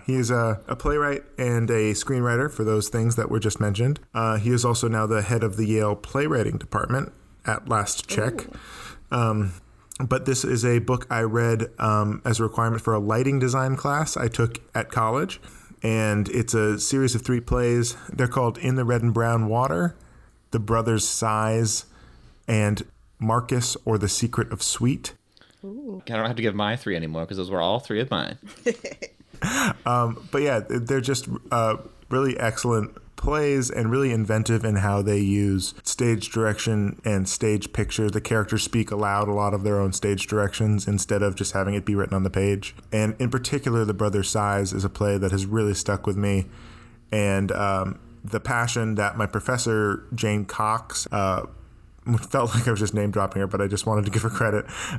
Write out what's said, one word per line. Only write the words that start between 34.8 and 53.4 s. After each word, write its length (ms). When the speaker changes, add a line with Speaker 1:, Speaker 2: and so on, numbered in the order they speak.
Speaker 1:
they 180
use 540
stage 460
direction 760
and 220
stage 440
picture. 380
The 120
characters 420
speak 280
aloud 380
a 40
lot 200
of 100
their 160
own 140
stage 340
directions 600
instead 360
of 120
just 180
having 200
it 120
be 100
written 200
on 80
the 60
page. 460
And 280
in 100
particular, 560
The 80
Brothers 360
Sighs 440
is 100
a 60
play 280
that 140
has 140
really 280
stuck 320
with 120
me. 280
And, 420
um, 460
the 180
passion 540
that 220
my 80
professor, 880
Jane 320
Cox, 680
uh, 320
<laughs> 480
felt 260
like 120
I 40
was 100
just 120
name 180
dropping 300